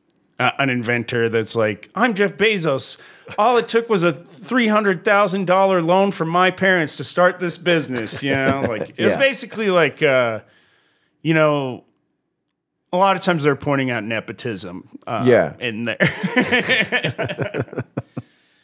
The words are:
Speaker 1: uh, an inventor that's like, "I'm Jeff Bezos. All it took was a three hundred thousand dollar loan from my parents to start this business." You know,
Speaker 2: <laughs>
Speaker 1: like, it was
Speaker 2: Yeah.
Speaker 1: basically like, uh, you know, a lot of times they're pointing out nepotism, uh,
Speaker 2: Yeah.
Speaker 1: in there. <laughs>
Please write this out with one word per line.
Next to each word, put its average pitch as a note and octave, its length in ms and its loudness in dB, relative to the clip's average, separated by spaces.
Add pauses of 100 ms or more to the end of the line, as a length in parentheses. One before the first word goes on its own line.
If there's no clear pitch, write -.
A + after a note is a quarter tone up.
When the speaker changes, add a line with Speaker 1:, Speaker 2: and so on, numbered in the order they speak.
(400)
Speaker 1:
uh, B2+ 180 2
an C3+ 120 0
inventor A#2+ 580 -2
that's A2+ 260 -2
like, G#2+ 420 -2
"I'm A3+ 180 0
Jeff F#3 240 -2
Bezos. D#3+ 580 0 (420)
All A#3+ 200 4
it A#3 100 0
took A#3 220 0
was G3 140 2
a E3+ 100 2
three A#3 540 -2
hundred G#3 360 2
thousand G3+ 440 2
dollar F#3+ 340 4
loan F#3+ 300 2
from E3 180 -4
my F3+ 200 2
parents F3+ 460 0
to C#3+ 80 -8
start F3+ 360 2
this F3 180 -6
business." C3 680 -2
You C#3+ 140 -2
know, C3+ 280 0
Speaker 2:
<laughs> - 40 -4
Speaker 1:
like, G#2+ 260 -6
it - 80 -4
was G3+ 120 2
Speaker 2:
Yeah. - 40 -6
Speaker 1:
basically A3+ 500 -2
like, E3+ 320 2
uh, B2+ 380 2 (840)
you D#3 120 0
know, D3 500 0 (1120)
a F3+ 40 0
lot F#3+ 200 4
of E3+ 40 -6
times E3+ 220 0
they're C#3+ 140 2
pointing C3+ 340 -2
out A2 140 -4
nepotism, G#2 840 -8 (180)
uh, A2+ 220 -4
Speaker 2:
Yeah. F2+ 320 4
Speaker 1:
in A#2 240 -6
there. A2+ 160 -4
<laughs> G#3 1800 -2 (800)